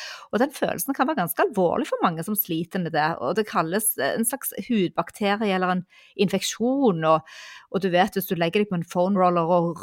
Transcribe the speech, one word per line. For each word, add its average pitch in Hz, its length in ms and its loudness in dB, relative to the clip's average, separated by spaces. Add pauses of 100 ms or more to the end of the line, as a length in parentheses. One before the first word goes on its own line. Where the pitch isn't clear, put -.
(320)
og - 80 0
den 285 160 0
følelsen - 400 -4
kan 262 160 0
være 233 140 -2
ganske - 180 -2
alvorlig 226 480 0
for 508 160 -2
mange 160 160 -2
som 208 160 -4
sliter 170 480 -4
med 156 80 -4
det, 151 140 2 (100)
og 135 160 -2
det 214 160 -2
kalles, 180 480 0
eh, 269 160 0
en 226 160 0
slags - 240 -8 (140)
hudbakterie 202 920 0
eller 180 160 0
en 180 100 -4 (300)
infeksjon, 208 960 2
og, - 260 2 (380)
og 180 80 -2
du 190 80 0
vet, 180 240 4
hvis 196 160 -4
du 175 80 -2
legger 170 240 2
deg 208 80 -6
på 175 80 0
en 165 160 -6
foam 185 240 2
roller 175 400 4
og 170 240 0